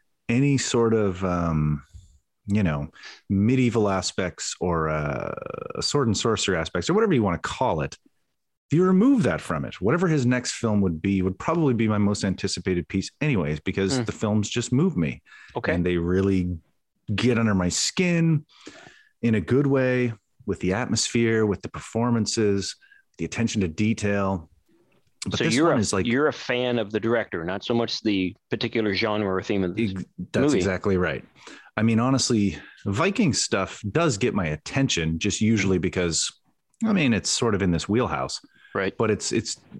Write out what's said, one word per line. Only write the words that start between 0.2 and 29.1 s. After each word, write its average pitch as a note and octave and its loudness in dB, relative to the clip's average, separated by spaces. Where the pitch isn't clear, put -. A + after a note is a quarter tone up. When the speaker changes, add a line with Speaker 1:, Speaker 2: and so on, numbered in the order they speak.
Speaker 1:
any C3+ 4
sort A#2 2
of, G2 0
um, D#2+ 0
you G#2 0
know, D2+ -2
medieval A2 2
aspects F#2+ -4
or, E2 0
uh, G1+ -6
sword C#3+ 0
and G2+ 2
sorcery G#2 0
aspects E2 -4
or E3 2
whatever G#3 2
you A#2 4
wanna F2 0
call G2 -2
it, C#2 -8
if D3 4
you F3+ 6
remove G3+ 6
that E2+ 0
from D2+ -4
it, - -10
whatever E3 2
his D3+ 2
next B2 0
film G#2+ 0
would E2+ 0
be G2 0
would F#2 0
probably D#3+ 2
be A2 2
my G#2+ 2
most G2+ 0
anticipated F#2 -2
piece F#2+ -4
anyways, E2+ 0
because - 0
Speaker 2:
Hmm. B2 0
Speaker 1:
the G#2+ -6
films G#2+ -2
just - -4
move D3+ 0
me. C#2 -2
Speaker 2:
Okay. - -2
Speaker 1:
And F2+ 0
they F2+ 2
really F2+ 0
get A#2 2
under A2 2
my F2+ 2
skin E3 0
in A#2 2
a G#2 2
good B2+ 2
way, B2+ 2
with F#2+ -2
the F#2 2
atmosphere, A2+ 0
with F#2+ 0
the - -10
performances, A2 0
the E2 -4
attention A2 -2
to F#2 0
detail. G2+ -2
But - -4
Speaker 2:
So D3 0
Speaker 1:
this D#3+ 0
Speaker 2:
you're D3 4
Speaker 1:
one B2+ 4
Speaker 2:
a, A2+ 2
Speaker 1:
is G2+ -2
like F#2+ 0
Speaker 2:
you're C3+ 2
a B2+ 0
fan B2 -2
of G#2 -4
the G#2+ 0
director, G#2+ -2
not F#2+ -6
so A#2+ -2
much A#2 -2
the F#2+ 0
particular A2 -2
genre G#2+ 0